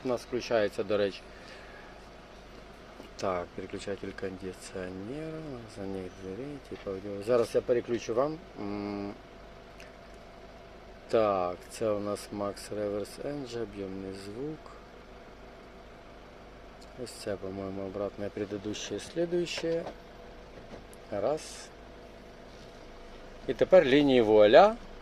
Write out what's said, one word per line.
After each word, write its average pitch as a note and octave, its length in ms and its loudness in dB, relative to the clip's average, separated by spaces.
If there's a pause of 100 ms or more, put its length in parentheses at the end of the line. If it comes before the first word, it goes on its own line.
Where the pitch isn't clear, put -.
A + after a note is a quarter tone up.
у - 20 0
нас A#2+ 140 0
включається, A2 600 2
до G2+ 140 2
речі. G2+ 240 2 (1900)
Так, F2+ 300 0 (100)
переключатель G2 640 -6
кондиціонера, F#2+ 1200 -8 (360)
за G2+ 40 -10
них F#2+ 300 -6 (100)
двері, F#2+ 260 -8 (220)
типу, - 220 -8
аудіо. G2 320 -6
Зараз A#2 320 4
я A#2+ 60 6
переключу A#2+ 520 0
вам. D3 240 2 (220)
М. G2+ 540 -4 (2000)
Так, F#2+ 480 4 (120)
це A2+ 200 -2
у G#2 100 2
нас G2+ 340 -4
Max G2+ 200 -4 (220)
Reverse G#2 500 -4
Engine, C3 360 -6
об'ємний G2 520 -8 (120)
звук. C#3 460 -10 (2250)
Ось A2+ 80 -8
це, - 240 -4
по-моєму, G2 500 -6
обратне G2 520 -4
предыдущее, G#2 640 -4
слідуюче. E3 840 -2 (1300)
Раз. A#2 560 -2 (1800)
І C3 60 -2
тепер D#3+ 320 10
лінії C3+ 360 10
вуаля A2 540 12 (260)